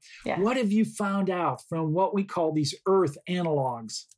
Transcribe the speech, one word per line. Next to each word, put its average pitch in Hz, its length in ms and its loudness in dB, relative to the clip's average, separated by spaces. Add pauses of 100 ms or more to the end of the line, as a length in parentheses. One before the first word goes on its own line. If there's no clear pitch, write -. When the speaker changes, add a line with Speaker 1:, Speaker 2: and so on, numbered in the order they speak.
(240)
Speaker 1:
Yeah. 180 160 -2
Speaker 2:
What 233 160 2
have 214 160 0
you 214 140 4
found 196 420 -2
out 170 400 -2
from 160 240 -2
what 185 220 2
we 196 100 0
call 165 280 0
these 151 220 0 (120)
Earth 185 320 4 (100)
analogs? 151 760 -2 (140)